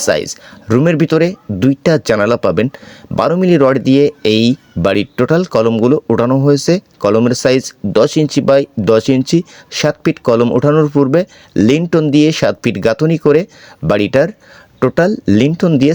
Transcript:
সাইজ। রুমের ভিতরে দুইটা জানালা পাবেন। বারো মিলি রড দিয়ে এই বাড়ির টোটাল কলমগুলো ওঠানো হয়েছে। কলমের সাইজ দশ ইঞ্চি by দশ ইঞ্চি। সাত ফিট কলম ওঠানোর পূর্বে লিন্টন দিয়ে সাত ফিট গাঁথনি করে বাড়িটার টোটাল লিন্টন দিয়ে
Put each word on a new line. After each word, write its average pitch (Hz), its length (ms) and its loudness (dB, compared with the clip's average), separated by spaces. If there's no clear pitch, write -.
সাইজ। 78 240 -2
রুমের 160 280 2
ভিতরে 160 260 0
দুইটা 139 300 0
জানালা 110 380 0
পাবেন। 101 220 0
বারো 143 220 0
মিলি 180 220 2
রড 131 140 2
দিয়ে 139 160 4
এই 113 100 2
বাড়ির 98 220 0
টোটাল 151 240 0
কলমগুলো 113 420 0
ওঠানো 120 240 0
হয়েছে। 143 280 0
কলমের 113 400 2
সাইজ 131 200 2
দশ 147 140 2
ইঞ্চি 147 180 -2
by 139 120 4
দশ 110 140 2
ইঞ্চি। 135 240 0
সাত 151 240 -2
ফিট 160 140 -2
কলম 120 300 2
ওঠানোর 151 360 2
পূর্বে 143 280 0
লিন্টন 160 460 0
দিয়ে 151 160 4
সাত 101 240 0
ফিট 113 120 -2
গাঁথনি 156 400 0
করে 151 160 2
বাড়িটার 127 400 0
টোটাল 165 300 0
লিন্টন 165 320 0
দিয়ে 147 140 2